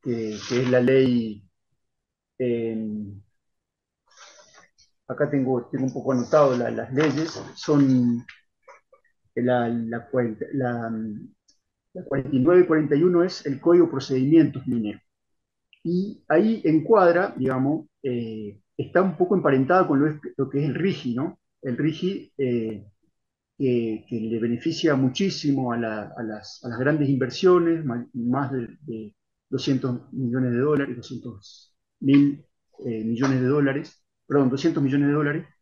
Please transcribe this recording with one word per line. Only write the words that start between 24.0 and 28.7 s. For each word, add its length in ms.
que 140
le 180
beneficia 560
muchísimo 800
a 40
la, 380
a 80
las, 400
a 60
las 100
grandes 300
inversiones, 720
ma-, 300
más 400
de, 280